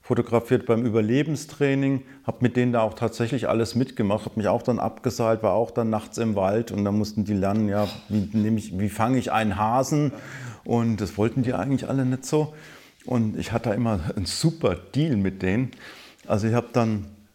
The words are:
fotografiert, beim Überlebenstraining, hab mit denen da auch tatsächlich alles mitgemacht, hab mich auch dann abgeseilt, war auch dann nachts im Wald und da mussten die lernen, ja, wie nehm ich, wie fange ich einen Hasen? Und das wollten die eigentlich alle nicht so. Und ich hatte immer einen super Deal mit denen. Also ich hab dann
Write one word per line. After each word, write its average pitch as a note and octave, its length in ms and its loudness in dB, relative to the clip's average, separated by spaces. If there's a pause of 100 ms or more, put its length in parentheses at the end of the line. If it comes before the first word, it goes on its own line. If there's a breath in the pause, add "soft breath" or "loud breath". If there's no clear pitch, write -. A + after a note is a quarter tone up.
fotografiert, A#2 640 2
beim A#2 200 2
Überlebenstraining, C3+ 1160 0 (220 loud breath)
hab - 180 -4
mit B2 140 2
denen B2 160 4
da A#2+ 80 2
auch A2 140 2
tatsächlich A#2 560 -2
alles A2+ 260 2
mitgemacht, A2 480 0
hab - 140 -6
mich G2+ 100 0
auch G2+ 140 2
dann A#2 180 0
abgeseilt, A2+ 640 0
war G2+ 80 4
auch A2+ 180 2
dann A#2 200 -2
nachts G#2+ 280 -4
im A2 180 0
Wald G2+ 360 0
und G2+ 140 0
da G2+ 80 2
mussten G#2+ 320 0
die G#2 80 -2
lernen, G2+ 340 2
ja, G2+ 220 0 (180)
wie G2 240 0
nehm A2 240 2
ich, G2 240 -6
wie G#2 80 0
fange A#2 300 0
ich - 160 -2
einen G#2+ 240 2
Hasen? C3 560 2 (500 loud breath)
Und A#2 380 0
das G2 160 -4
wollten A2+ 260 2
die B2 100 0
eigentlich B2 360 -2
alle C3+ 160 0
nicht B2+ 180 -2
so. D3+ 300 0 (520 loud breath)
Und A2+ 320 0
ich - 140 -6
hatte A2+ 200 -2
immer A2+ 280 0 (160)
einen F#2+ 100 -2
super C#3+ 500 0
Deal C#3 420 0
mit F#2+ 240 0
denen. G#2 300 0 (540 loud breath)
Also G#2+ 220 0
ich A2 60 2
hab A#2+ 180 -2
dann A2 340 0 (300)